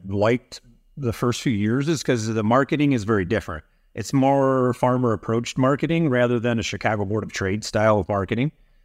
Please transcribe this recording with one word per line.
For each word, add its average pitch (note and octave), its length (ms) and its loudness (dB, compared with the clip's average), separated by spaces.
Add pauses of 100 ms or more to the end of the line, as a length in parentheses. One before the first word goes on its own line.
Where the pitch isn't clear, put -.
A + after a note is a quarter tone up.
liked G#2 500 0 (380)
the B2 160 -4
first B2 280 -2
few C#3 120 0
years A2 340 0
is D#3+ 160 -2
'cause A#2 240 0
the A2 160 -2
marketing C#3 480 2
is A2+ 140 -2
very G#2 180 2
different. F2 400 -4 (300)
It's - 200 -10
more C3+ 600 2
farmer B2+ 380 0
approached A2+ 460 -4
marketing D3 520 0
rather B2 300 2
than A#2 200 0
a G2+ 40 -4
Chicago G#2+ 400 -2
Board G#2 200 -2
of - 100 -12
Trade G2+ 320 -4
style G#2+ 340 2
of F#2 80 -2
marketing. A2 440 -2 (340)